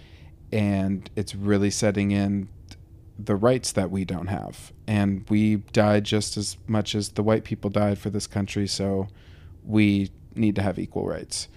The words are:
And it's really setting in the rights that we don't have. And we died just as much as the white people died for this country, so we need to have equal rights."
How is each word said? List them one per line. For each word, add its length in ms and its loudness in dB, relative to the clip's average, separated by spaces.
And 640 0
it's 180 -6
really 360 2
setting 400 2
in 380 0
the 180 0
rights 360 2
that 200 0
we 120 0
don't 220 -6
have. 460 -8
And 400 2
we 280 4
died 320 4
just 320 -2
as 200 -6
much 300 0
as 140 -2
the 120 -2
white 220 2
people 260 -4
died 280 2
for 120 -6
this 160 -4
country, 400 -2
so 400 -2
we 460 4
need 220 2
to 60 0
have 160 -2
equal 280 -4
rights." 500 -8